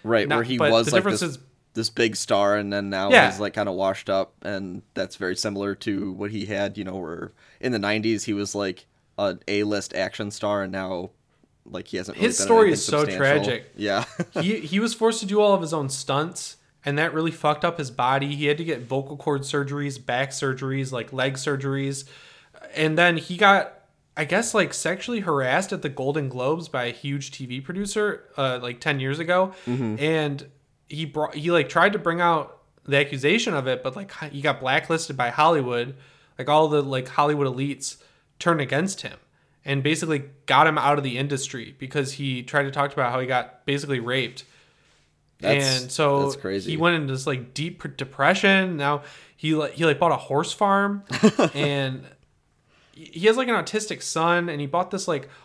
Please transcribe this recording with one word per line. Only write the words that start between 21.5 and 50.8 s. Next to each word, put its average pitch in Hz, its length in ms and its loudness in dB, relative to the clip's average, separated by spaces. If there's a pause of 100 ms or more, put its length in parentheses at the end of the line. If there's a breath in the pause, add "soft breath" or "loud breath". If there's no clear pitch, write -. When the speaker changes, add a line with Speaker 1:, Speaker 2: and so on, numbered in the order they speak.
Speaker 2:
And 156 240 0
then 175 200 6
he 165 180 -8
got, 196 380 6 (420)
I 156 100 -2
guess, 196 280 0
like, 175 200 2
sexually 196 460 -4
harassed 156 540 0
at 170 80 -6
the 151 80 -4
Golden 139 400 -2
Globes 139 400 -2
by 123 160 -2
a 120 60 -4
huge 139 400 -8
T 135 140 -12
V 123 160 -8
producer, 196 640 -4 (140)
uh, 127 240 -2
like, 123 180 -8
ten 143 220 -2
years 139 180 -2
ago. 180 340 0 (140 loud breath)
Speaker 1:
Mm-hmm. 120 320 -2
Speaker 2:
And 151 480 -2 (400)
he 156 180 -8
brought, 151 300 -4
he, 151 160 -2
like, 165 180 4
tried 190 240 4
to 202 60 -2
bring 170 220 -2
out 165 400 0 (240)
the 139 120 2
accusation 147 560 2
of 131 140 -2
it, 127 160 -2
but, 131 140 -6
like, - 140 -12 (200)
he 139 100 -10
got 139 200 0
blacklisted 151 560 0
by 123 120 0
Hollywood. 135 640 2 (420 soft breath)
Like, 131 120 -10
all 156 200 6
the, 147 120 4
like, 131 280 -4
Hollywood 147 380 2
elites 131 500 -6 (420 soft breath)
turned 165 220 2
against 151 400 -2
him, - 160 -14 (480)
and 139 180 -2
basically 156 400 0 (220)
got 139 220 6
him 156 100 2
out 143 200 4
of 139 60 -2
the 123 140 -4
industry 135 640 -6
because 135 340 -4
he 131 300 -4
tried 139 200 0
to 135 80 -4
talk 139 220 -2
about 127 180 0
how 127 80 0
he 127 80 -2
got 127 380 -2
basically 143 340 -2
raped. 120 460 -4 (920 soft breath)
Speaker 1:
That's, 131 420 2
Speaker 2:
And 127 100 -10
so 143 320 4
Speaker 1:
that's 139 120 -2
crazy. 190 360 -4
Speaker 2:
he 160 60 -2
went 170 180 4
into 143 180 -2
this, 131 140 -6
like, 131 260 -4
deep 160 300 -8
p-, 143 120 -8
depression. 185 800 2
Now 143 260 0 (320 loud breath)
he, 156 200 0
like, 151 180 0
he, 165 120 0
like, 147 140 4
bought 170 120 4
a 131 60 2
horse 143 340 -2
farm 202 520 2 (260)